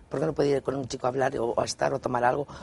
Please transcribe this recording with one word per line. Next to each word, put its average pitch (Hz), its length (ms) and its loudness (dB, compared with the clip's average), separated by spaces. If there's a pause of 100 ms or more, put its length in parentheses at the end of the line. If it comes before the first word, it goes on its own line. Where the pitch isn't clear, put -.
¿por 139 120 -4
qué 151 60 2
no 160 60 0
puede 143 180 2
ir 139 120 2
con 135 140 -2
un 135 100 -4
chico 131 200 -4
a - 20 2
hablar 135 300 0
o 117 200 0
a 113 60 2
estar 139 280 0
o 135 60 -2
tomar 123 260 0
algo 139 220 2 (160)